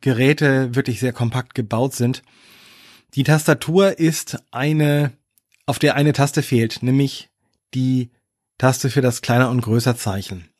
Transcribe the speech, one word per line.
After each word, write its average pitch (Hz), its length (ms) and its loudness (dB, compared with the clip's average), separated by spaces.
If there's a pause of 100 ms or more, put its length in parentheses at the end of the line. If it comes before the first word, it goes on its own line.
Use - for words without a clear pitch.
Geräte 135 720 2
wirklich 123 240 -2
sehr 123 140 -2
kompakt 120 420 -4
gebaut 117 380 -2
sind. 123 280 -2 (920)
Die 139 100 0
Tastatur 160 760 2
ist 160 540 -2
eine, 147 640 0 (520)
auf 131 140 -4
der 147 160 2
eine 147 160 2
Taste 143 320 0
fehlt, 113 400 -2
nämlich 135 460 0 (440)
die 127 380 -2 (460)
Taste 131 320 0
für 139 120 0
das 123 200 0
Kleiner- 123 300 2
und 123 100 0
Größer-Zeichen. 104 880 -2 (100)